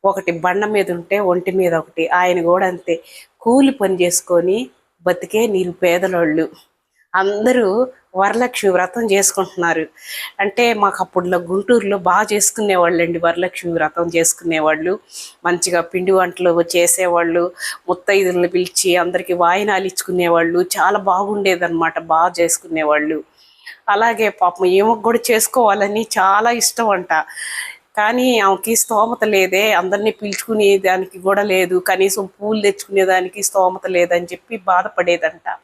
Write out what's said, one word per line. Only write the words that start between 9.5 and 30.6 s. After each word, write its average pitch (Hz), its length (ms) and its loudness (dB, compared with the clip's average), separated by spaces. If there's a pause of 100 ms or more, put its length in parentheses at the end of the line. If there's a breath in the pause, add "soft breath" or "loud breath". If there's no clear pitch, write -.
అంటే, 226 340 0
మాకు 202 260 0
అప్పుడులో 180 380 -2
గుంటూరులో 202 600 0
బాగా 185 360 2
చేసుకునేవాళ్ళండి 175 880 0
వరలక్ష్మి 170 540 -2
వ్రతం 165 420 -2
చేసుకునేవాళ్ళు. 165 840 0 (460 loud breath)
మంచిగా 175 360 0
పిండి 185 300 -2
వంటలు 180 520 2 (120)
చేసేవాళ్ళు, 175 760 2 (380 loud breath)
ముత్తైదులను 180 580 0
పిలిచి 180 480 0
అందరికీ 175 380 -2
వాయినాలు 190 520 0
ఇచ్చుకునేవాళ్ళు. 175 760 0
చాలా 180 400 0
బాగుండేదన్నమాట, 185 1000 -2
బాగా 170 400 0
చేసుకునేవాళ్ళు. 156 840 -2 (640 loud breath)
అలాగే 214 400 0
పాపం 185 360 0
ఈమెకు 208 360 2
కూడా 233 180 0 (120)
చేసుకోవాలని 214 760 0 (120)
చాలా 202 320 2
ఇష్టం 233 380 -2
అంట, 180 240 -2 (840 loud breath)
కానీ 233 420 2
ఆమెకి 196 360 2
స్తోమత 220 480 0
లేదే, 196 500 2
అందరినీ 202 380 0
పిలుచుకునే 208 680 0